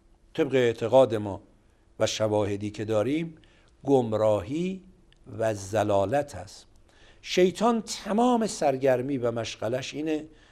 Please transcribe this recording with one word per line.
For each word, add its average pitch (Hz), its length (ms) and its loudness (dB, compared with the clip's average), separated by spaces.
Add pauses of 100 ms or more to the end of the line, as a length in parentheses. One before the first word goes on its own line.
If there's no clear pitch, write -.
(340)
طبق 135 220 0
اعتقاد 117 600 4
ما 101 260 -6 (580)
و 110 80 4
شواهدی 104 640 -2
که 107 140 -8
داریم، 135 500 -2 (480)
گمراهی 123 960 0 (560)
و 110 160 -2
ضلالت 104 840 0
است. - 300 -18 (560)
شیطان 196 600 2
تمام 226 680 0
سرگرمی 135 680 0
و 120 140 0
مشغلش 117 640 -6
اینه 156 320 -4 (260)